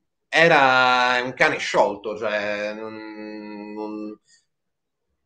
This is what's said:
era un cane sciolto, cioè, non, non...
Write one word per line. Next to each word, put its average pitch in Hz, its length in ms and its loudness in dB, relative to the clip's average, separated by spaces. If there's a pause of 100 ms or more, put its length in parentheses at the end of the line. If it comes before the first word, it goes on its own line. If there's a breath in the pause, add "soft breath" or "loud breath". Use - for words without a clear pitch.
(280)
era 127 960 4
un 127 100 -6
cane 143 240 2
sciolto, 104 600 -2
cioè, 104 580 -4
non, 107 1000 -12
non... 107 460 -10 (1040 soft breath)